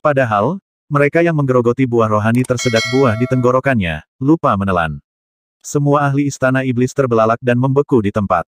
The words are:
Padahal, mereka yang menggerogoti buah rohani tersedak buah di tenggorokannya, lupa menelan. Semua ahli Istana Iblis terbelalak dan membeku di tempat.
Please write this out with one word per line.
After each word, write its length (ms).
Padahal, 560
mereka 400
yang 140
menggerogoti 500
buah 240
rohani 320
tersedak 480
buah 240
di 140
tenggorokannya, 760
lupa 380
menelan. 420
Semua 460
ahli 180
Istana 380
Iblis 260
terbelalak 480
dan 160
membeku 480
di 80
tempat. 420